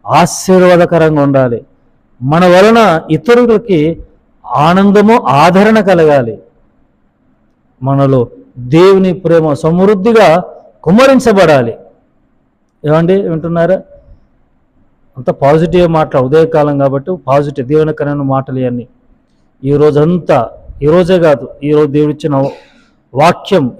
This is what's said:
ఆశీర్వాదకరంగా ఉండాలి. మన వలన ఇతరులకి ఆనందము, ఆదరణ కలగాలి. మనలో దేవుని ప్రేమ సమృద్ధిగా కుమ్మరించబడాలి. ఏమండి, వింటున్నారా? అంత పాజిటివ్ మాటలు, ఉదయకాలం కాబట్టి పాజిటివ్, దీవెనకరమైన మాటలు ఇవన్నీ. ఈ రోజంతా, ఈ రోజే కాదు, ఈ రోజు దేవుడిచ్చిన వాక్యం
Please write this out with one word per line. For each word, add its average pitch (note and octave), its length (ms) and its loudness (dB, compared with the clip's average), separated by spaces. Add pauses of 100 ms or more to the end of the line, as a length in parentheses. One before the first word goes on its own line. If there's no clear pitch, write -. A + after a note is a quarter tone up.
ఆశీర్వాదకరంగా E3+ 1160 2
ఉండాలి. C3 420 -2 (560)
మన D#3 240 0
వలన F#3+ 560 2 (100)
ఇతరులకి F#3+ 920 0 (440)
ఆనందము, G3 760 2
ఆదరణ F3+ 580 2
కలగాలి. D3+ 600 0 (1400)
మనలో C3+ 440 -2 (320)
దేవుని F3+ 540 2
ప్రేమ D#3+ 400 -2
సమృద్ధిగా F#3 920 0 (400)
కుమ్మరించబడాలి. F3+ 960 2 (1080)
ఏమండి, E3 360 0
వింటున్నారా? E3+ 600 -4 (1400)
అంత C3 120 -8
పాజిటివ్ D#3+ 580 0
మాటలు, D#3 340 -2
ఉదయకాలం D3 580 0
కాబట్టి C#3 360 -4 (120)
పాజిటివ్, C#3 400 -4
దీవెనకరమైన D3+ 540 -4
మాటలు C3+ 380 -6
ఇవన్నీ. B2 280 -6 (760)
ఈ C#3 100 -2
రోజంతా, D3+ 760 0 (340)
ఈ C#3+ 40 -2
రోజే F3 320 2
కాదు, D3 300 0 (140)
ఈ D3 100 -2
రోజు D3+ 120 2
దేవుడిచ్చిన D3 500 -4 (800)
వాక్యం D#3 680 -2